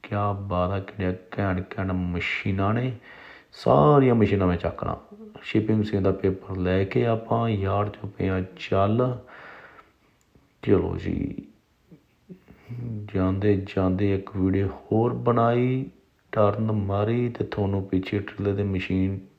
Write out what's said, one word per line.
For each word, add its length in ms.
ਕਿਆ 300
ਬਾਤ 380
ਆ, 80
ਕਿੰਨੀਆਂ 340
ਘੈਂਟ 400
ਘੈਂਟ 140
ਮਸ਼ੀਨਾਂ 800
ਨੇ, 180
ਸਾਰੀਆਂ 600
ਮਸ਼ੀਨਾਂ 320
ਮੈਂ 100
ਚੱਕ 280
ਲਾਂ। 120
ਸ਼ਿਪਿੰਗ 380
ਮਸ਼ੀਨ 220
ਦਾ 100
ਪੇਪਰ 440
ਲੈ 280
ਕੇ 220
ਆਪਾਂ 420
ਯਾਰਡ 400
'ਚੋਂ 200
ਪਏ 200
ਹਾਂ 140
ਚੱਲ। 480
ਚਲੋ 340
ਜੀ, 380
ਜਾਂਦੇ 520
ਜਾਂਦੇ 380
ਇੱਕ 220
ਵੀਡੀਓ 320
ਹੋਰ 440
ਬਣਾਈ, 760
ਟਰਨ 400
ਮਾਰੀ 560
ਤੇ 160
ਤੁਹਾਨੂੰ 400
ਪਿੱਛੇ 340
ਟਰੇਲਰ 340
ਦੀ 100
ਮਸ਼ੀਨ 580